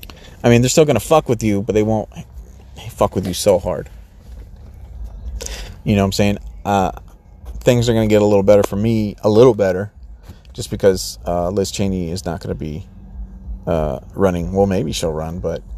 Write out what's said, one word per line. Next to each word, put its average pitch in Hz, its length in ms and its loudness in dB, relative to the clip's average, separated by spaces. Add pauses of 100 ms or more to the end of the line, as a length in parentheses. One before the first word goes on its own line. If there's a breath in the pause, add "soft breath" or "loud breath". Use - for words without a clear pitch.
(440 loud breath)
I 120 60 4
mean, 120 120 8
they're 127 80 2
still 156 160 6
gonna 135 140 2
fuck 156 280 2
with 113 140 0
you, 101 220 0
but 98 100 -2
they 107 100 4
won't 110 260 -2 (840)
fuck - 240 0
with 92 100 -2
you 90 80 -4
so 95 240 2
hard. 90 320 -6 (1900 loud breath)
You 107 120 2
know 101 60 4
what 98 60 4
I'm 98 40 -2
saying? 101 260 0 (260)
Uh, 98 280 0 (720)
things 120 280 4
are 120 40 2
gonna 110 140 2
get 107 140 4
a 104 40 4
little 104 180 4
better 101 200 8
for - 120 -4
me, 107 480 0
a 110 60 2
little 113 240 8
better, 101 380 -2 (600 soft breath)
just - 160 -10
because, 98 560 0
uh, 87 240 -2
Liz 98 220 -2
Cheney 92 400 -4
is 90 140 -8
not 85 160 -6
gonna 98 140 -6
be, 78 320 -8 (800)
uh, 78 340 -2 (140)
running. 90 400 0
Well, 98 140 4
maybe 92 240 -2
she'll - 200 -4
run, 80 280 -8
but, 85 240 -6 (140)